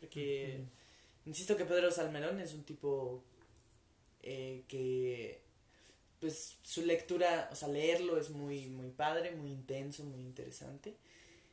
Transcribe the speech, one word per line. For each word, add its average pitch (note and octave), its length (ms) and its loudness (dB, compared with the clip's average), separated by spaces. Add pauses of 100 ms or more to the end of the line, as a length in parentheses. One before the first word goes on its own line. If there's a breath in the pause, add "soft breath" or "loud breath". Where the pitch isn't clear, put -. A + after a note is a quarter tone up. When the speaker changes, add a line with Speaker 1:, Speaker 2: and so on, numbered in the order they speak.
Speaker 1:
Porque C#3 580 -4
Speaker 2:
Ujú. C3 100 -8 (580 loud breath)
Speaker 1:
insisto F3 300 4
que F3+ 80 0
Pedro F3 280 6
Salmerón D#3+ 480 0
es E3 120 -6
un D3+ 120 -10
tipo, C3+ 580 -2 (1000)
eh, C3 440 -8
que, B2+ 760 -2 (800 loud breath)
pues, - 440 2
su E3+ 200 2
lectura, E3+ 680 4
o - 20 -4
sea, D3 140 0
leerlo E3 500 4
es D3+ 120 0
muy, C#3+ 360 -6
muy B2+ 240 -8
padre, D#3+ 420 0
muy D3 200 -8
intenso, C3+ 500 -6
muy C3+ 180 -10
interesante. C3 760 -12 (560 loud breath)